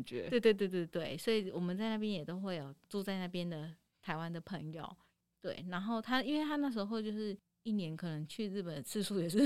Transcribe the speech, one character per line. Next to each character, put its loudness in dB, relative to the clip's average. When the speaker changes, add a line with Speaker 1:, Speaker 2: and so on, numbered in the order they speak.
Speaker 1:
觉。 -4
Speaker 2:
对， 4
对， 8
对， 2
对， 0
对， -4
所 2
以 2
我 -2
们 0
在 0
那 0
边 0
也 -2
都 -4
会 -2
有 -6
住 -2
在 -2
那 -2
边 -2
的 -4
台 -4
湾 -4
的 -6
朋 -6
友。 -8
对， -6
然 -2
后 0
他， 2
因 0
为 2
他 0
那 2
时 0
候 -2
就 -2
是 -2
一 -2
年 0
可 -6
能 -2
去 -4
日 -2
本 -4
的 -4
次 0
数 2
也 2
是 6